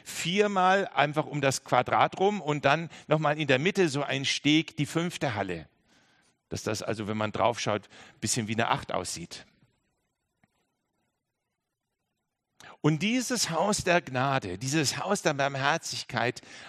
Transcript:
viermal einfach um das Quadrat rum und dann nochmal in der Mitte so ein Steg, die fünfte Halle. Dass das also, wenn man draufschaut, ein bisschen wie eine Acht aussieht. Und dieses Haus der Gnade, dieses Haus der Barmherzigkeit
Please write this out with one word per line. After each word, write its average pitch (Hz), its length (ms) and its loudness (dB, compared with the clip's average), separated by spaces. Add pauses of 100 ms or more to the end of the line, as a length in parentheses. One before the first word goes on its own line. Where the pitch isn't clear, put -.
viermal 190 840 2
einfach 143 380 0
um 147 140 -6
das 135 240 0
Quadrat 120 560 2
rum 202 200 2
und 147 240 -2
dann 156 260 2 (180)
nochmal 151 320 2
in 147 80 -2
der 131 100 6
Mitte 180 300 2
so 143 140 -2
ein 135 220 -4
Steg, 151 520 2
die 143 100 -2
fünfte 165 480 -2
Halle. 92 340 -4 (800)
Dass - 140 -8
das 107 200 -4
also, 101 260 -4
wenn 107 80 -4
man 107 160 -2
draufschaut, 107 560 0
ein - 320 -20
bisschen 110 260 -2
wie 107 60 -4
eine 110 160 0
Acht - 240 -2
aussieht. - 540 -8 (3250)
Und 151 200 2
dieses 233 480 0
Haus 180 320 0
der 175 180 4
Gnade, 131 580 -2
dieses 139 400 0
Haus 196 240 -2
der 160 120 2
Barmherzigkeit 135 1080 -2 (280)